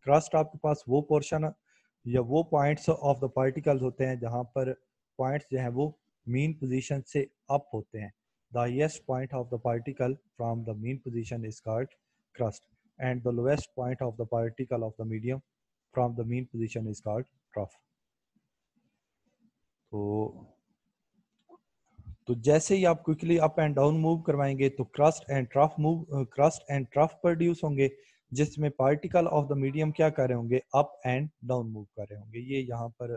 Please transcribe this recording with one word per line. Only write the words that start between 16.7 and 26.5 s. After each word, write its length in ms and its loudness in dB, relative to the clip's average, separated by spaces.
is 140 -6
called 280 -6
trough। 480 -10
तो, 400 -2
तो 80 -2
जैसे 420 4
ही 80 2
आप 200 4
quickly 340 2
up 200 6
and 160 2
down 260 4
move 260 2
करवाएंगे 420 2
तो 320 -4
crust 360 2
and 100 0
trough 400 2
move, 180 0
अ, 60 0
crust 380 2